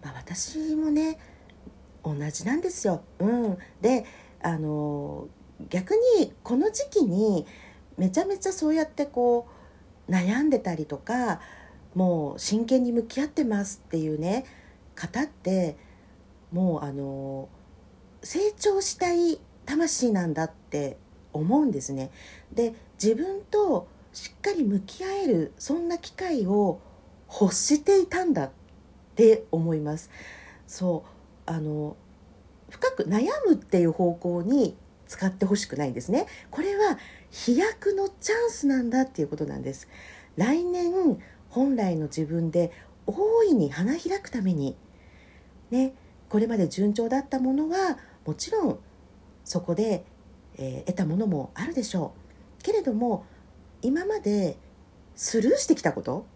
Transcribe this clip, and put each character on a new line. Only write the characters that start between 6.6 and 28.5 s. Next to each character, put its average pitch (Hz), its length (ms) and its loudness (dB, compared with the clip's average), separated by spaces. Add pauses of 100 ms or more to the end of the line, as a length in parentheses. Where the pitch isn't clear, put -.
時 571 200 -6
期 359 140 4
に 190 420 2 (500)
め 185 140 2
ち 302 80 0
ゃ 359 60 2
め 392 140 -2
ち - 80 -6
ゃ 381 60 -2
そ 311 160 0
う 311 60 4
や 320 100 2
っ - 60 -4
て 285 160 -4
こ 240 420 0 (600)
う、 - 40 0
悩 185 260 2
ん 302 120 2
で 262 80 4
た 175 160 -4
り 156 120 -6
と 143 120 -8
か、 240 420 -4 (540)
も 170 400 0
う - 40 -14
真 226 280 -2
剣 254 180 4
に 240 80 -2
向 233 120 0
き 247 160 -6
合 285 40 0
っ 302 40 -6
て 294 160 -2
ま 208 200 0
す - 200 -8
っ - 40 -20
て - 80 -6
い 156 180 -2
う 151 40 -6
ね、 196 260 -2 (500)
方 220 280 -4
っ 311 40 0
て、 185 500 -2 (760)
も 170 280 2
う 147 40 -6
あ 143 80 -6
の、 135 560 -8 (720)
成 415 300 0
長 392 280 2
し - 180 -4
た 349 160 2
い 339 260 2 (240)
魂 302 480 0
な 180 140 0
ん 156 80 -2
だ 160 100 0
っ 160 60 -6
て - 480 -6 (340)
思 175 280 2
う 302 60 4
ん 240 40 2
で 143 100 -2
す 139 120 -8
ね。 135 180 -6 (420)
で、 233 220 0 (280)
自 220 120 4
分 381 260 -4 (100)
と 392 380 2 (240)
し - 240 -16
っ - 40 -20
か 403 120 -2
り 330 120 0
向 196 160 2
き - 240 -12
合 381 80 -4 (120)
え - 20 0
る、 170 320 0
そ - 160 -4
ん 339 140 -2
な 339 100 -4
機 - 140 -14
会 311 340 -4
を 202 340 2 (480)
欲 190 240 2
し 294 300 2
て 392 180 6
い 349 60 0
た 359 180 -4
ん 330 80 2
だ 165 120 0
っ 131 60 -8 (640)